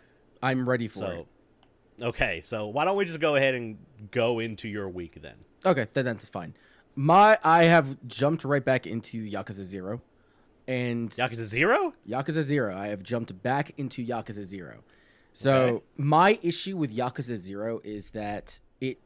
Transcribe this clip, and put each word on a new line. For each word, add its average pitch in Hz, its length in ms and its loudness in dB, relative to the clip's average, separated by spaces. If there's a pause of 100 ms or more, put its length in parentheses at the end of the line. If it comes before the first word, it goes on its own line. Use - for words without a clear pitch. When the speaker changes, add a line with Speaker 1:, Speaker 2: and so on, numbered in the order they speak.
(420)
Speaker 1:
I'm 131 260 0
ready 120 200 0
for 101 100 -12
Speaker 2:
So, 87 280 -6 (720)
Speaker 1:
it. 120 80 -10
Speaker 2:
okay, 104 340 -2
so 107 260 -6
why 131 200 0
don't 196 100 2
we 202 80 2
just 165 160 -8
go 151 160 4
ahead 135 180 4
and 117 240 -6 (320)
go 117 300 2
into 113 280 -6
your 101 200 -6
week 87 340 -10
then? 62 140 -18 (280)
Speaker 1:
Okay, 139 280 2
then 131 140 -2
that's 113 220 -6
fine. 85 260 -12 (420)
My, 196 480 8
I 165 200 8
have 160 320 6 (120)
jumped 143 360 0
right 135 200 0
back 131 220 2
into 110 380 -8
Yakuza 98 400 -8
Zero. 95 380 -8 (640)
And 120 440 -2
Speaker 2:
Yakuza 120 240 -2 (100)
Zero? 202 480 0 (140)
Speaker 1:
Yakuza 139 360 -2
Zero. 131 340 0
I 101 120 -6
have 101 140 -6
jumped 110 400 -6
back 139 360 -2
into 127 260 -8
Yakuza 110 380 -6
Zero. 87 400 -14 (500)
So 135 200 0
Speaker 2:
Okay. 127 320 2 (120)
Speaker 1:
my 165 460 6
issue 185 340 -4
with 139 180 -4
Yakuza 123 420 -4
Zero 101 480 -6
is 104 260 -10
that 104 480 -8 (220)
it 131 260 -6